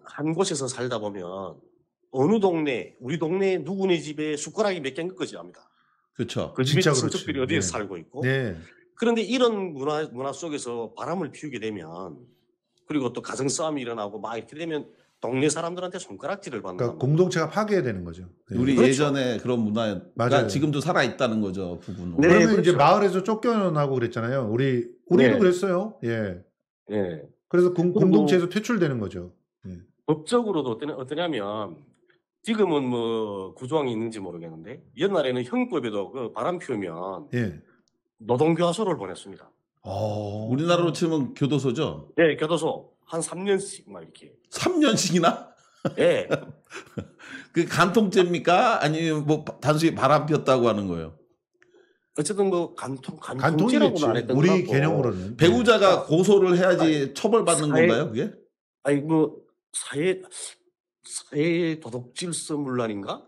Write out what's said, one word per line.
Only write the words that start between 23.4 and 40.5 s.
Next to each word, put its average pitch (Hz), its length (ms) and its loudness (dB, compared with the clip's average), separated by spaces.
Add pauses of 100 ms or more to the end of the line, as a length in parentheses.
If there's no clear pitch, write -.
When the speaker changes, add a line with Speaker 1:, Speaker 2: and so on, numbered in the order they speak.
Speaker 3:
그랬잖아요. 120 560 -2
우리, 123 360 0 (200)
우리도 175 280 6
Speaker 1:
네. - 40 2
Speaker 3:
그랬어요. 190 680 2
예. 107 340 -2 (520)
Speaker 1:
예. 95 320 -4 (260)
Speaker 3:
그래서 180 260 2
공-, 175 180 2
Speaker 1:
그리고 208 80 2
Speaker 3:
공동체에서 175 480 4
퇴출되는 175 500 -2
거죠. 90 360 -10 (340)
예. 90 100 -12 (280)
Speaker 1:
법적으로도 156 640 0
어떠냐-, 139 240 -6
어떠냐면 117 840 -6 (640)
지금은 185 420 0
뭐 113 720 -4
구조항이 131 380 -2
있는지 113 280 -6
모르겠는데 85 640 -14 (140)
옛날에는 139 480 0
형법에도 123 680 -4
그 123 220 -10
바람 160 260 -4
피우면 92 760 -8
Speaker 3:
예. 101 260 -4 (580)
Speaker 1:
노동교화소를 165 800 0
보냈습니다. 95 540 -14 (320)
Speaker 3:
어. 107 680 -6